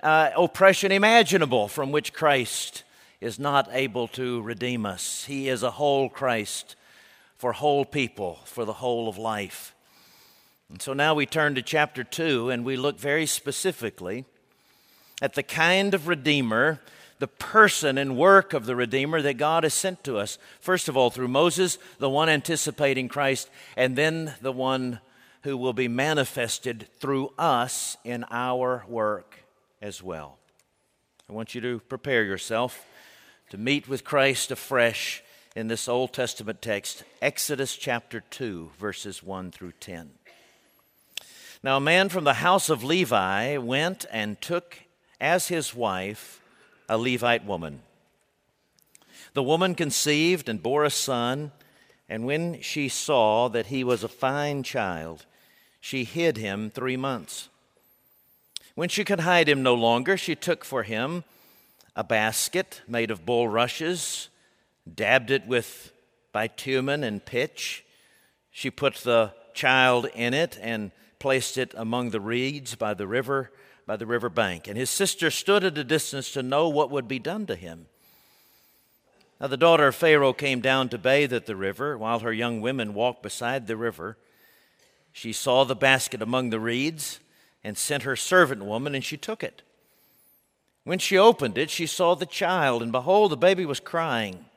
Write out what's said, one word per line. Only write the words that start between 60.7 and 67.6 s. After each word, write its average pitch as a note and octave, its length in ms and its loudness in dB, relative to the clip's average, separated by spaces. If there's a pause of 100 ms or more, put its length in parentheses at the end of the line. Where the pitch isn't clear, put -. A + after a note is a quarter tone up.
him B2 420 -4 (720)
a - 80 -4
basket - 840 -2
made A#2 240 -2
of F2+ 140 -8
bulrushes, A#2+ 1040 -2 (640)
dabbed A2+ 360 2
it B2+ 160 0
with - 460 -4 (420)
bitumen C3 680 -2
and G#2 220 -4
pitch. - 600 -6 (640)